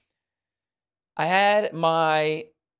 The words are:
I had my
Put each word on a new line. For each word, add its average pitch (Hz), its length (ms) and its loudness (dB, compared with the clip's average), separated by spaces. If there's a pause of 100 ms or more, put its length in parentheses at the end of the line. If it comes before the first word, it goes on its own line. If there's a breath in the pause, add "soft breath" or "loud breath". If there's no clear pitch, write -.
(1160)
I 156 100 -4
had 202 480 2
my 160 720 0 (340)